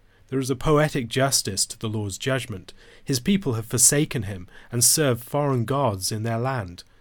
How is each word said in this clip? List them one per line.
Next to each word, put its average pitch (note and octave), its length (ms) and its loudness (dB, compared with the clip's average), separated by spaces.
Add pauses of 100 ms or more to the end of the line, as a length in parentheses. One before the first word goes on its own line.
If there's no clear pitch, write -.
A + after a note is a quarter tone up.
(280)
There C3 100 -2
is C3 120 -2
a C3 60 0
poetic D3+ 520 2
justice C3 580 0
to - 120 -14
the A2+ 100 -4
Lord's G#2 300 -4
judgment. B2 540 -4 (320)
His C3 160 -2
people F#3+ 340 2
have A2 120 -4
forsaken C#3+ 580 2
him F#2+ 240 -10 (240)
and A#2+ 100 0
served C3 400 4
foreign C#3 420 0
gods A#2 460 0
in A2 120 -4
their A#2 160 -2
land. A#2 440 -4 (180)